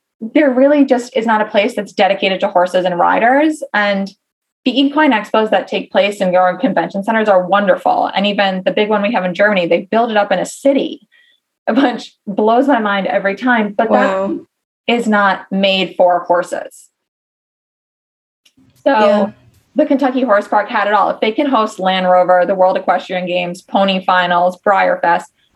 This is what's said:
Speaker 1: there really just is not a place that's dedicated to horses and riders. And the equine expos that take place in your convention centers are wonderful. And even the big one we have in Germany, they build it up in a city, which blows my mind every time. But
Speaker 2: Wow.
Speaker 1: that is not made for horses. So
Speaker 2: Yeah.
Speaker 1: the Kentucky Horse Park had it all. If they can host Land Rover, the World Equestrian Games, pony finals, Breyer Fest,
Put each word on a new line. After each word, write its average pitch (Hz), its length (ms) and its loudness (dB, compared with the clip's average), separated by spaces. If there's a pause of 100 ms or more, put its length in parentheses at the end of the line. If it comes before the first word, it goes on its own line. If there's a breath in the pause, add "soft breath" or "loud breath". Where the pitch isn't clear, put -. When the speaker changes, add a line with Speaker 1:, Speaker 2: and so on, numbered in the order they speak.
(200)
Speaker 1:
there 277 300 0
really 277 340 2
just 254 320 -2
is 226 120 -2
not 214 140 2
a 208 40 -4
place 226 300 -2
that's 202 180 -8
dedicated 190 460 0
to 196 80 0
horses 180 380 0
and 175 120 -2
riders. 233 640 2 (120)
And 202 360 -2 (560)
the 240 120 -2
equine 285 340 2
expos 214 400 -2
that 190 180 0
take 190 240 -8
place 202 260 0
in 185 140 0
your 180 240 2
convention 196 440 -2
centers 220 280 0
are 185 180 2
wonderful. 196 600 0
And 196 200 -4
even 196 360 -2
the 190 80 0
big 202 180 -2
one 214 120 -2
we 202 120 -2
have 185 100 -2
in 180 100 -4
Germany, 196 320 0
they 170 180 0
build 226 280 0
it 214 60 -2
up 202 120 2
in 185 100 0
a - 60 -4
city, - 640 -2 (640 soft breath)
which - 440 -2 (100)
blows 220 400 2
my 254 120 2
mind 202 280 -2
every 196 280 -2
time. 226 360 0
But 220 180 -2
Speaker 2:
Wow. 196 380 0
Speaker 1:
that - 180 -8 (480)
is 233 140 -2
not 202 460 0
made 190 420 0
for 175 300 2
horses. - 640 -6 (1900)
So 294 80 0
Speaker 2:
Yeah. 208 400 2 (440)
Speaker 1:
the 294 100 2
Kentucky 269 380 0
Horse 208 260 0
Park 208 180 0
had 208 200 -2
it 208 60 0
all. 196 180 2
If - 100 -12
they 220 100 2
can 285 140 -2
host 220 340 -2
Land 185 300 0
Rover, 180 360 4
the 190 100 0
World 185 200 2
Equestrian 185 500 -4
Games, 175 360 -6
pony 196 420 -2
finals, 180 560 0
Breyer 185 420 -2
Fest, 170 300 -2 (240 soft breath)